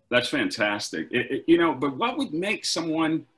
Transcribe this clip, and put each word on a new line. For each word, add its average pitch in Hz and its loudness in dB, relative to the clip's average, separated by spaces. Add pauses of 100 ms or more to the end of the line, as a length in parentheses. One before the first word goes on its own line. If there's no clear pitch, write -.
that's 123 2
fantastic. 104 -2
It, 123 -2
it, 131 -4
you 170 8
know, 165 4
but 135 -2
what 233 -2
would 247 -4
make 185 -4
someone 160 -2 (100)